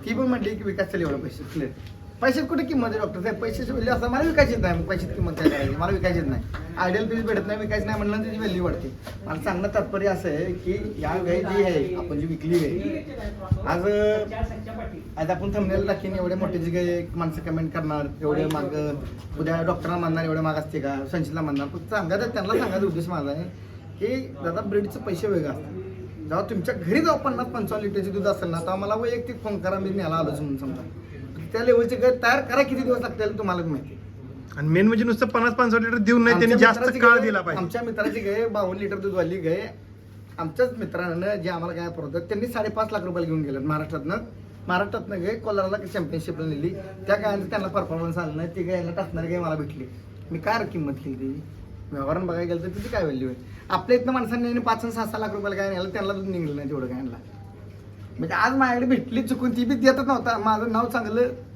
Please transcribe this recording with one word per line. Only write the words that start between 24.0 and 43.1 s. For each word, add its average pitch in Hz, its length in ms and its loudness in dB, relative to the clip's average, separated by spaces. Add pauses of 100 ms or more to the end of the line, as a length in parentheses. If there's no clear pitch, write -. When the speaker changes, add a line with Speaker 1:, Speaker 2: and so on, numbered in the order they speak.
Speaker 1:
दादा 170 180 -2
ब्रीडचे 208 380 -2
पैसे 185 280 -4
वेगळे 165 220 0
असतात. - 240 -8 (460)
जेव्हा 160 300 -2
तुमच्या 202 260 -2
घरी 185 240 2
जेव्हा 320 160 4
पन्नास 247 320 -2
पंचावन्न 214 400 -2
लिटरचे 196 240 -2
दूध 196 160 0
असेल 190 220 0
ना, 165 100 -2
तेव्हा 180 160 -2
मला 202 200 -2
वैयक्तिक 233 480 -4
फोन 208 160 -4
करा, 190 200 -2
मी 190 100 -2
न्यायला 175 260 0
आलोच 147 240 0
म्हणून 143 180 -2
समजा. 135 240 -6 (720)
त्या 226 100 0
लेवलचे 233 320 6
गाय 254 160 6 (120)
तयार 254 180 6
करा, 277 220 4
किती 262 180 0
दिवस 247 200 2
लागतील 214 360 -2
तुम्हालाच 180 280 0
माहिती. 147 320 -4 (600)
Speaker 2:
आणि 147 100 0
मेन 180 200 8
म्हणजे 226 180 6
नुसतं 233 200 4
पन्नास 233 280 4
पंचावन्न 233 340 6
लिटर 233 100 2
देऊन 233 260 8
नाही, 233 140 8
त्यांनी 226 160 8
Speaker 1:
आमच्या 233 140 10
Speaker 2:
जास्त 226 120 6
Speaker 1:
मित्राची 254 200 2
Speaker 2:
काळ 240 100 10
Speaker 1:
गाय, 240 100 10
Speaker 2:
दिला 208 220 2
पाहिजे. 180 200 0
Speaker 1:
आमच्या 180 220 -2
मित्राची 220 360 0
गाय 208 280 2
बावन्न 202 320 0
लिटर 202 180 -2
दूधवाली 185 400 0
गाय, 170 240 0 (760)
आमच्याच 247 400 0
मित्रांनं 180 580 -2
जे 180 140 -4
आम्हाला 170 260 -4
गाय 170 140 -4
पुरवतात 160 320 -4
त्यांनी 214 260 -2
साडेपाच 214 440 -2
लाख 202 120 -2
रुपयाला 170 240 -2